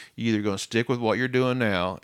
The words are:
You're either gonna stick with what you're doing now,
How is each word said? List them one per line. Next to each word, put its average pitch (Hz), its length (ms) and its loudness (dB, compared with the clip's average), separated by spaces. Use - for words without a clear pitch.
You're 117 200 0
either 104 100 0
gonna 101 140 0
stick - 300 -2
with 123 120 -2
what 110 180 2
you're 127 100 -2
doing 127 300 0
now, 95 460 0